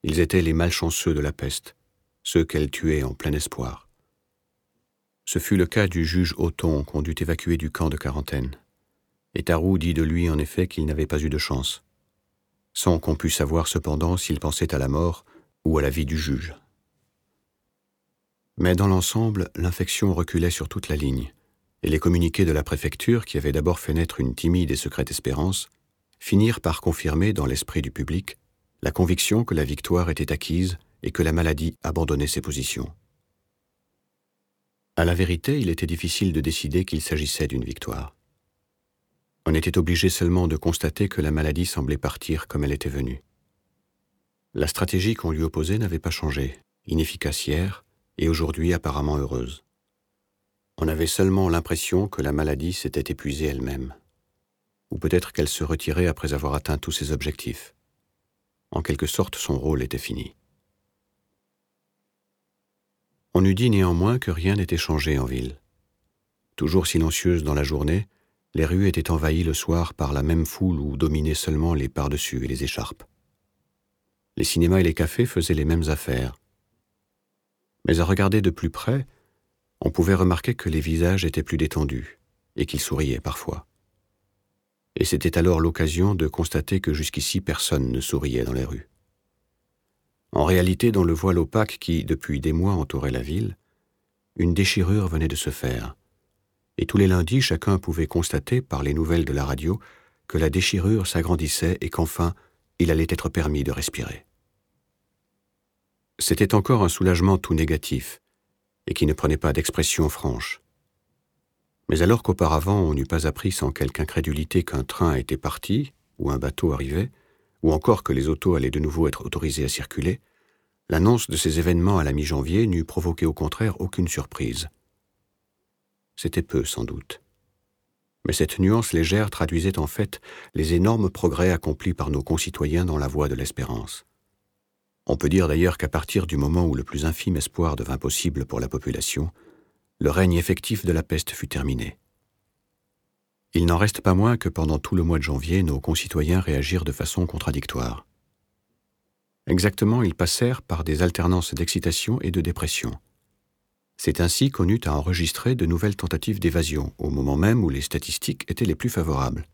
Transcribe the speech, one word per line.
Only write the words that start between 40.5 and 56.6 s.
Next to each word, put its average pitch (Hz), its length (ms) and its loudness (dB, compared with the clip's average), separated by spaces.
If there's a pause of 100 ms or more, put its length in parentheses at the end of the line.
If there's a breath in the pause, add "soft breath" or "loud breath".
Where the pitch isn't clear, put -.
constater 85 520 -2
que - 140 -4
la 76 80 0
maladie 78 340 0
semblait 73 320 -2
partir - 520 -4
comme 73 160 -2
elle 69 80 0
était 69 180 -4
venue. 65 320 -6 (1300)
La - 140 0
stratégie 92 480 0
qu'on 85 160 -4
lui 78 120 0
opposait 80 360 0
n'avait 90 200 -2
pas 78 120 -4
changé, 69 480 -4 (280)
inefficace 78 600 -2
hier 87 380 -2 (340)
et 80 100 2
aujourd'hui 82 460 0
apparemment 73 420 -2
heureuse. 69 480 -4 (1120)
On 82 100 -2
avait 80 200 0
seulement 95 420 2
l'impression 85 600 0
que - 120 -8
la 71 120 -2
maladie 76 420 -2
s'était - 380 -6
épuisée 73 340 -4
elle-même, 65 480 -6 (960)
ou - 80 -6
peut-être - 340 0
qu'elle 73 160 0
se - 160 -4
retirait 80 440 0
après 73 260 -4
avoir 69 180 -2
atteint 73 240 -2